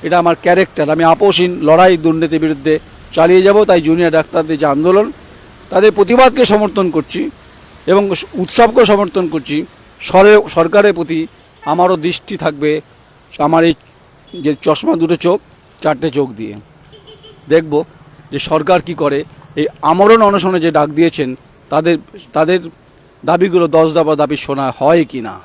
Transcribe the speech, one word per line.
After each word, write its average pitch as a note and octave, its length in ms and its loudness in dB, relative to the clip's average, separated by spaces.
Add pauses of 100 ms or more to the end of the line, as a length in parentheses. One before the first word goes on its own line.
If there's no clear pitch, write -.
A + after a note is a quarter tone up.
এটা E3+ 160 0
আমার E3+ 240 0
ক্যারেক্টার। F3 480 0
আমি D#3+ 140 -2
আপোষহীন F3 580 2
লড়াই F3 340 4
দুর্নীতির D#3+ 440 -2
বিরুদ্ধে D#3 380 -2 (340)
চালিয়ে F3 300 4
যাব। G3+ 220 4
তাই F#3+ 160 2
জুনিয়র E3 300 0
ডাক্তারদের D#3 480 -2
যে D#3 80 -2
আন্দোলন, F3+ 460 0 (580)
তাদের G3+ 220 2
প্রতিবাদকে B3 520 4
সমর্থন G#3 460 0
করছি D#3+ 400 -6 (560)
এবং G3 240 0 (240)
উৎসবকে G3+ 500 2
সমর্থন G3 440 -2
করছি। D3 380 -6 (340)
সরে-, G#3 480 4
সরকারের F#3+ 440 0
প্রতি D#3+ 340 -6 (380)
আমারও F3+ 320 0
দৃষ্টি F3 400 -6
থাকবে, D3+ 440 -4 (580)
আমার E3 260 0
এই E3 100 2 (680)
যে D3 200 -2
চশমা D#3 340 -2
দুটো E3 200 -2
চোখ, G3 240 -2 (420)
চারটে D#3 280 -4
চোখ C3 200 -4
দিয়ে G#2+ 240 -14 (960)
দেখব D#3 360 0 (460)
যে C#3 80 -10
সরকার D#3 440 0
কি F3 120 -10
করে। C#3+ 300 -4 (320)
এই D3+ 100 -2 (160)
আমরণ G3 400 4
অনশনে F#3+ 380 0
যে E3 100 0
ডাক D3+ 180 0
দিয়েছেন, D3 460 -2 (340)
তাদের, D#3+ 300 -2 (340)
তাদের E3 280 0 (640)
দাবিগুলো F3 440 0
দশ D#3+ 260 2
দফা D#3 220 0
দাবি D3 200 -2
শোনা C#3 420 -6
হয় D#3+ 260 2
কি B2+ 160 -12
না। A2 240 -14